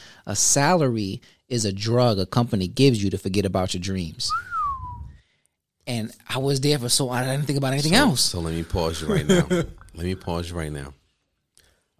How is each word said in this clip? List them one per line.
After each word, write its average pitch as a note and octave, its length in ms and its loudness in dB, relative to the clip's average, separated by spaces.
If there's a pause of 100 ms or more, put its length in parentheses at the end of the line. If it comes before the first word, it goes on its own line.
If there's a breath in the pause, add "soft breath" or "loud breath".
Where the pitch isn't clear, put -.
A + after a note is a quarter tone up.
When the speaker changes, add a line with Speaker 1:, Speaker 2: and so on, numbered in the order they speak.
(260 loud breath)
Speaker 1:
"A G#2 100 -6
salary C3 840 2 (280 soft breath)
is A#2 160 -2
a G2 80 0
drug A2+ 460 2
a F#2 60 0
company A#2 440 0
gives A#2+ 340 4
you G2 80 0
to - 60 -2
forget G2 280 0
about F#2 280 0
your F2+ 80 -4
dreams." F#2 500 -4 (1500 soft breath)
And A#2 260 -6 (180)
I - 100 -6
was C3+ 220 0
there D3 180 2
for A#2+ 100 -4
so, B2+ 200 2
I B2 160 -2
didn't C3+ 220 -2
think C#3 100 -2
about C3 160 0
anything D3 200 2
Speaker 2:
So, A#3 60 6
Speaker 1:
else. G#3 220 4
Speaker 2:
so - 180 0
let E2 140 -2
me E2 100 -2
pause E2 380 -2
you D#2 80 -6
right - 180 0
now. F3+ 220 4
Speaker 1:
<laughs> - 0 -
Speaker 2:
Let D#3+ 560 -4
me F#2 100 -2
pause E2+ 340 -6
you F2 60 -10
right D#2+ 160 -6
now. C#2 220 -10 (1080 soft breath)